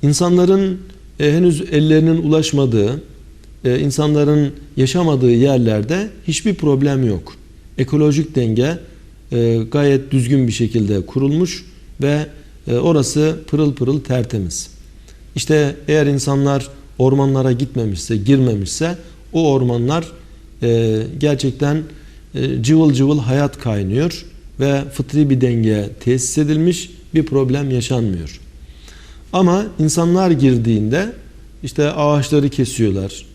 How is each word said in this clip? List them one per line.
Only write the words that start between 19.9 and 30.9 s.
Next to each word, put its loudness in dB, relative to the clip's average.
e, 0
gerçekten, -2
e, -4
cıvıl 4
cıvıl 2
hayat -2
kaynıyor -4
ve 0
fıtri 0
bir 2
denge 0
tesis -2
edilmiş, 0
bir 2
problem 0
yaşanmıyor. -4
Ama 2
insanlar 2
girdiğinde 0